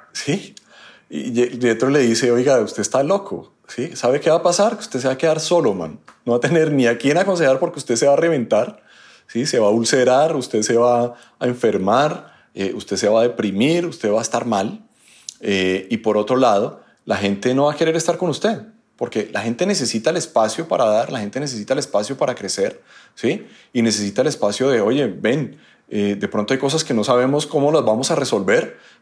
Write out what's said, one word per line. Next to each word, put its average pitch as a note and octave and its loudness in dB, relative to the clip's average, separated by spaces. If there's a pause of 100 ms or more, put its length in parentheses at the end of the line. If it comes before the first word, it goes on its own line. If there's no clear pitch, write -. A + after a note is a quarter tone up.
(120)
¿sí? - -6 (560)
Y D2+ -8
Ye-, A#2+ 0
Yetro A#2+ 2
le C#3+ 4
dice, A#2 2
"Oiga, B2+ 4
usted G#2+ -4
está C3 0
loco, D3+ -4 (160)
¿sí? - -8
¿Sabe C3 0
qué D#3 0
va D#3 6
a E3 -2
pasar? G3+ 2
Que G#3 -10
usted - -8
se C3 -6
va C3 0
a C3 -8
quedar D#3 0
solo, D#3 2
man. E2+ -8 (260)
No A#2 0
va A#2+ 2
a - -2
tener D#3 2
ni C3+ 2
a A#2 0
quién C#3 2
aconsejar E3+ 2
porque - -4
usted - -2
se C#3+ 0
va C#3+ 6
a - 6
reventar, C#3 0 (460)
¿sí? B2 -4
Se D3 0
va G#2+ 4
a - 4
ulcerar, B2+ 4
usted A#2+ -2
se A#2 0
va A#2+ 2 (240)
a - -2
enfermar, A#2+ 0 (220)
eh, G2 -4
usted G2+ -6
se G2+ 0
va A2 4
a - 4
deprimir, A#2+ 0
usted B2 -4
va G#2+ 2
a A2+ 0
estar A#2 -4
mal. G#2 -2 (560)
Eh, F#2+ 0
y A2+ -2
por G#2+ 0
otro G#2+ 0
lado, A#2+ 2 (220)
la G#2 -2
gente G2+ 0
no C3+ 2
va D3+ 2
a D3+ -10
querer D#3+ 0
estar E3 0
con F3 -2
usted, F#3+ -2 (340)
porque A#2 -6
la G#2 -4
gente A#2 -2
necesita C#3+ -2
el F3 -2
espacio A2+ 0
para - 2
dar, G#2+ 2
la C3 -6
gente G#2 -8
necesita C3 -4
el D3 0
espacio G#2+ -4
para C3 -2
crecer, G2+ -4 (340)
¿sí? D#3 -4 (280)
Y A#2+ 2
necesita G#2 0
el D3 0
espacio B2 0
de, A#2+ 2
oye, B2 2
ven, A2+ -4 (320)
eh, G2+ 0
de G2+ -4
pronto G#2+ -2
hay C3 0
cosas C#3+ -2
que C#3+ -4
no G#2+ 0
sabemos C3 2
cómo D3 0
las D3+ 2
vamos A#2 0
a E3+ 0
resolver, A2+ 0 (240)